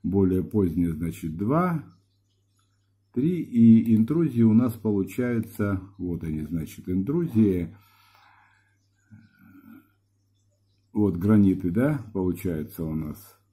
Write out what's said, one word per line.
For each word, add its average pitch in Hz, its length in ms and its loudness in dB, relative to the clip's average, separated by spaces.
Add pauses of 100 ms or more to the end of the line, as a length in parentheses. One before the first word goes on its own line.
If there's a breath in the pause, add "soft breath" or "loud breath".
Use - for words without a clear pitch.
более 92 420 0
поздние, 87 480 0
значит, 80 460 -8
два, 156 460 -2 (1300)
три, 160 280 -2
и 113 540 6
интрузии 123 460 0
у 110 120 6
нас 117 200 4
получаются, 104 1080 -4 (160)
вот 87 260 -8
они, 78 180 -6
значит, 78 480 -8
интрузии, 101 880 0 (3250 soft breath)
вот 101 240 0
граниты, 95 540 4
да, 123 420 -2
получается 87 720 -6
у 78 120 -6
нас 76 440 -10 (140)